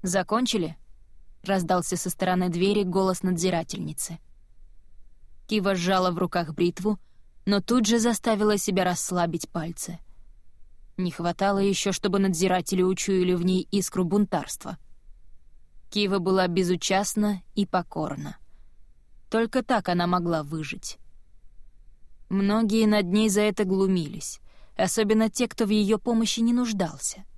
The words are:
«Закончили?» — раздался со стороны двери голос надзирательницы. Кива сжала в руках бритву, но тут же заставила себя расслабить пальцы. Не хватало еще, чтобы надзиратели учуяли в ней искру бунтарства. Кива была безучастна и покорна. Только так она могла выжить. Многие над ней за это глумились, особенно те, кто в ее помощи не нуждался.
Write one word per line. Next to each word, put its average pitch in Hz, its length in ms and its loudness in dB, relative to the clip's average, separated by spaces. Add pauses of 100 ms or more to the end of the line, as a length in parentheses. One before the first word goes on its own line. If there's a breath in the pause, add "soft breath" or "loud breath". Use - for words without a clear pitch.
«Закончили?» — 190 720 0 (640)
раздался 180 540 0
со 175 120 -4
стороны 185 400 0
двери 196 340 2
голос 185 400 0
надзирательницы. 170 960 -2 (1300)
Кива 196 280 2
сжала 185 360 2
в 165 60 -4
руках 170 360 -2
бритву, 180 460 0 (460)
но 202 160 2
тут 240 240 2
же 226 140 2
заставила 214 580 2
себя 190 260 0
расслабить 175 680 -2
пальцы. 170 500 -8 (1000)
Не 185 120 -2
хватало 196 500 0
еще, 196 320 2
чтобы 196 280 0
надзиратели 185 640 2
учуяли 185 500 2
в 170 100 0
ней 185 280 2
искру 185 340 0
бунтарства. 190 720 -2 (1120)
Кива 202 300 0
была 185 280 2
безучастна 190 960 0 (140)
и 202 100 2
покорна. 151 720 -4 (920)
Только 233 340 0
так 214 260 2
она 175 160 2
могла 170 380 0
выжить. 151 540 -8 (1300)
Многие 214 580 2
над 208 200 4
ней 214 220 2
за 202 120 2
это 208 220 0
глумились, 190 760 0 (360 soft breath)
особенно 220 540 2
те, - 180 -2
кто - 180 -2
в 196 40 -2
ее 214 280 4
помощи 226 440 0
не 233 120 4
нуждался. 196 720 -2 (120)